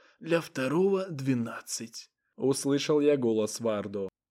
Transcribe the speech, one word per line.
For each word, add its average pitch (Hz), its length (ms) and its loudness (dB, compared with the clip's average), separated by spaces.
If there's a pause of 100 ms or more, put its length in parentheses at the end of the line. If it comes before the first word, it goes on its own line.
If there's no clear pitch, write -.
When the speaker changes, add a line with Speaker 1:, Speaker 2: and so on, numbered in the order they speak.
(220)
Speaker 1:
для 165 180 0
второго — 180 680 0
двенадцать». 123 1000 -4 (280)
Speaker 2:
Услышал 139 640 2
я 147 160 4
голос 110 420 0
Вардо. 104 480 -2 (240)